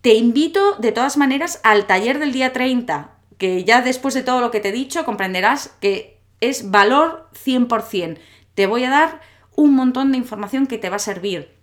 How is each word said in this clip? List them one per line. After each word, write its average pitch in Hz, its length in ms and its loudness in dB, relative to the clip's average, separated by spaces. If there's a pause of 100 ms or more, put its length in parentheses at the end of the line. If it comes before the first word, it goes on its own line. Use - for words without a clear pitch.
Te 233 140 6
invito, 311 600 2
de 220 160 -2
todas 269 260 -2
maneras, 277 440 -2
al 208 240 4
taller 214 320 0
del 294 140 -4
día 254 220 -2
treinta, 240 640 -4 (180)
que 185 280 -2
ya 233 180 4
después 254 320 -4
de 262 80 -2
todo 254 180 0
lo 240 100 -2
que 220 100 -4
te 202 100 -6
he - 20 -6
dicho 269 320 -6
comprenderás 202 760 -2
que 202 380 -4 (220)
es 233 300 -4
valor 247 640 4
cien 247 340 0
por 220 140 -2
cien. 170 360 -6 (360)
Te 196 120 2
voy 233 180 0
a 254 60 -2
dar 311 300 2 (340)
un 294 200 6
montón 262 360 2
de 262 80 2
información 233 480 -4
que 247 120 -6
te 190 100 -6
va 185 80 -4
a 202 40 -4
servir. 185 500 -6 (120)